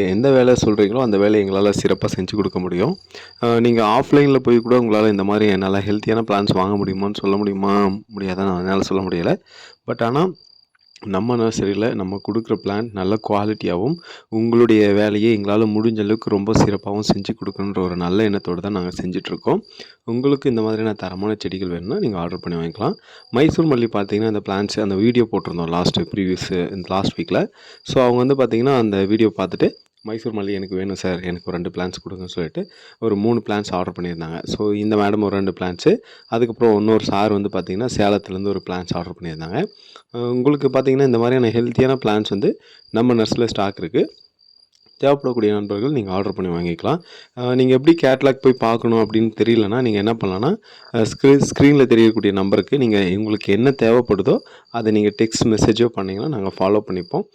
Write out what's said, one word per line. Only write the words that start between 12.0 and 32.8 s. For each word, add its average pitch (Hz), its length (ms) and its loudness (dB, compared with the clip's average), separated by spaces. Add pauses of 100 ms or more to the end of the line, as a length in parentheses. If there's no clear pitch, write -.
கொடுக்குற 113 340 -4
பிளான்ட் 104 360 -6
நல்ல 98 280 -2
குவாலிட்டியாவும், 104 760 -2 (340)
உங்களுடைய 113 600 4
வேலையை 104 400 2
எங்களால 104 360 0
முடிஞ்ச 107 320 0
அளவுக்கு 107 300 -2
ரொம்ப 104 240 -2
சிறப்பாவும் 101 540 -2
செஞ்சு 101 260 -4
கொடுக்கணுன்ற 98 460 -6
ஒரு 90 160 -2
நல்ல 92 340 0
எண்ணத்தோட 90 300 -4
தான் 101 120 -8
நாங்க 90 240 -6
செஞ்சுட்ருக்கோம். 95 680 -4 (440)
உங்களுக்கு 135 440 -2
இந்த 113 120 0
மாதிரியான 110 320 -2
தரமான 98 440 -6
செடிகள் 95 320 -8
வேணும்னா, 90 300 -6
நீங்க 117 180 -4
ஆர்டர் 87 220 -6
பண்ணி 87 180 -8
வாங்கிக்கலாம். 90 380 -4 (360)
மைசூர் 156 340 2
மல்லி 120 260 2
பார்த்தீங்கன்னா, 104 360 -2
இந்த 104 180 -4
பிளான்ட்ஸ் 101 340 -4
அந்த 98 160 -2
வீடியோ 117 300 2
போட்டிருந்தோம் 87 440 -4
லாஸ்ட் 87 380 0
ப்ரீவியஸ், 92 640 -4
இந்த 92 180 -10
லாஸ்ட் 92 260 -2
வீக்ல. 90 260 -2 (420)
So, - 180 2
அவங்க 123 200 4
வந்து 135 160 2
பார்த்தீங்கன்னா, 127 400 2
அந்த 101 280 2
வீடியோ 110 320 2
பார்த்துட்டு, 98 320 -2 (360)
"மைசூர் 110 280 -8
மல்லி 101 200 -4
எனக்கு 95 220 -6
வேணும் 95 200 -4
சார், 90 260 -4
எனக்கு 87 240 -8
ஒரு 90 100 -8
ரெண்டு 87 140 -6
பிளான்ட்ஸ் 90 300 -8
கொடுங்கன்னு" 92 340 -14
சொல்லிட்டு 87 280 -6 (380)